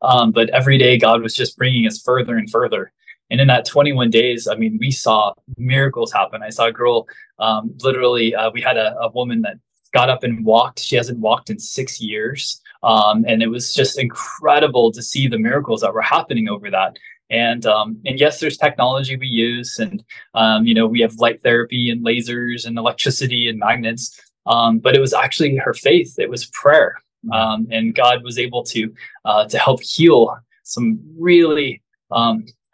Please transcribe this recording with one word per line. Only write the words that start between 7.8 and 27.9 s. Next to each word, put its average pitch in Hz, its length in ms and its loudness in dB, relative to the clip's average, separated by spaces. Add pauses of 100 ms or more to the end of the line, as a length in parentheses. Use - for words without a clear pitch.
literally, 123 520 0
uh, 110 160 -2
we 117 120 -8
had 113 160 0
a, 208 200 -2
a 113 140 -4
woman 120 300 -2
that 101 120 -8 (380)
got 127 160 2
up 127 160 -2
and 113 200 -4
walked. 117 360 2
She - 160 -4
hasn't 120 240 -4
walked 110 300 -2
in 107 100 -10
six - 400 -10
years. 110 600 -8 (220)
Um, 110 460 4
and 113 140 2
it 113 60 0
was 120 260 -6
just 135 240 0
incredible 127 920 0
to 117 100 -14
see 135 260 -2
the 113 100 -2
miracles 117 440 -2
that 101 100 0
were 110 80 -4
happening 113 480 -2
over 101 220 -8
that. 95 260 -2 (320)
And, 117 380 -2
um, 107 400 0
and 131 120 -4
yes, 147 220 2
there's 151 160 -4
technology 135 600 -2
we 131 100 -10
use, 120 520 -4
and, 101 240 -8 (320)
um, 110 320 2
you 117 80 4
know, 113 120 4
we 117 140 0
have 113 160 2
light 117 260 0
therapy 120 480 0
and 117 160 -4
lasers 120 600 -4
and 117 120 -8
electricity 120 720 -2
and 113 100 -6
magnets. 117 600 -4 (280)
Um, 117 320 4
but 131 180 4
it 135 40 4
was 131 120 0
actually 143 440 0
her 120 180 -2
faith. 139 440 2
It - 120 -4
was 117 160 -10
prayer. 143 500 2 (340)
Um, 110 400 -2
and 113 240 -2